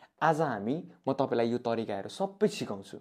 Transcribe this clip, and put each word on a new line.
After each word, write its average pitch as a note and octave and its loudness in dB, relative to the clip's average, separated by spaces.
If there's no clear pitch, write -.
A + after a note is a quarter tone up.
आज D#3 4
हामी, C3 0
म C3+ 2
तपाईँलाई B2 2
यो A#2+ 0
तरिकाहरू A2 -2
सबै G3 0
सिकाउँछु - -6